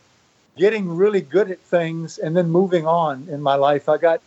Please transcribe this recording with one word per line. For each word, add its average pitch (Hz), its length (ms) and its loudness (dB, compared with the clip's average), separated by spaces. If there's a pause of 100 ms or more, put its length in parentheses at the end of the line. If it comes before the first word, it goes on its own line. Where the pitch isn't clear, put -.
(580)
getting 202 320 0
really 190 320 0
good 175 300 -2
at 175 80 -12
things 165 580 -4
and 160 180 -4
then 175 140 0
moving 175 380 2
on 156 420 -2
in 147 100 -8
my 143 140 0
life. 139 340 0
I 156 100 2
got, 165 300 0